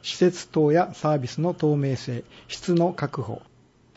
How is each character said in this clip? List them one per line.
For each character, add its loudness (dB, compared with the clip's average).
施 -10
設 2
等 4
や 2
サ -2
ー 2
ビ -4
ス -6
の 0
透 2
明 0
性、 -8
質 -2
の 2
確 -6
保、 -8